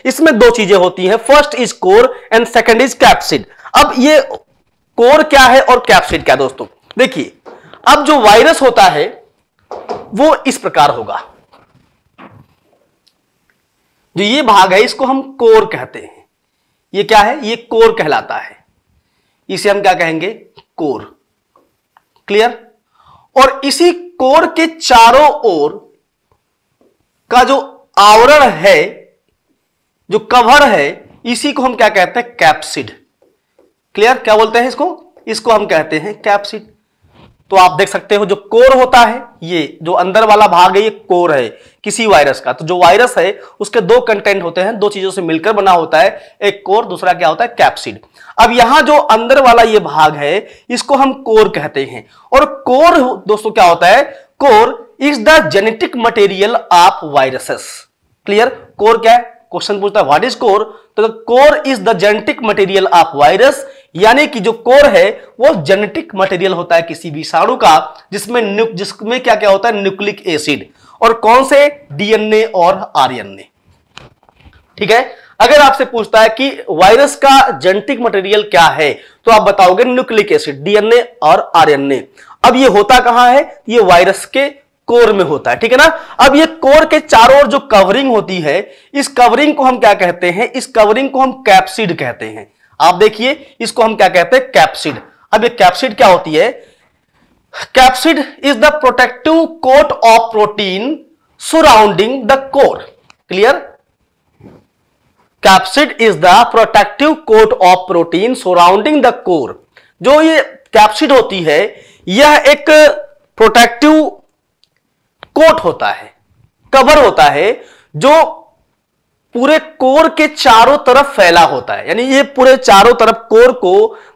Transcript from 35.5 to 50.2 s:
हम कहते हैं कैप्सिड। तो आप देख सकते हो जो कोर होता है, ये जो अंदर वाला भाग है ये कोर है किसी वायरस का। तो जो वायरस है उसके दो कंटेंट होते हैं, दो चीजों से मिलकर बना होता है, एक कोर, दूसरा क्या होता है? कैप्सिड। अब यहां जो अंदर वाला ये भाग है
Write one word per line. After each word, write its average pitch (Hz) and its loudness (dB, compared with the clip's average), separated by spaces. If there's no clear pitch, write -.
हम 208 0
कहते 156 -4
हैं 208 -12
कैप्सिड। 208 -6
तो 196 0
आप 180 6
देख 190 -2
सकते 190 -4
हो 202 -2
जो 190 -4
कोर 254 2
होता 254 2
है, 240 0
ये 160 -8
जो 160 -6
अंदर 185 0
वाला 214 4
भाग 185 2
है 208 2
ये 220 -2
कोर 175 -2
है 120 -4
किसी 208 -6
वायरस 147 2
का। 123 -6
तो 160 -12
जो 180 -4
वायरस 202 2
है 190 -4
उसके 214 -4
दो 208 2
कंटेंट 202 -4
होते 170 -6
हैं, 208 -6
दो 208 -2
चीजों 190 -8
से 185 -10
मिलकर 160 -4
बना 196 0
होता 160 0
है, - -4
एक 202 -4
कोर, 214 -2
दूसरा 185 -6
क्या 165 -4
होता 165 -4
है? 240 -14
कैप्सिड। 123 -4
अब 233 2
यहां 240 2
जो 294 2
अंदर 233 0
वाला 240 4
ये 220 0
भाग 156 0
है 151 -4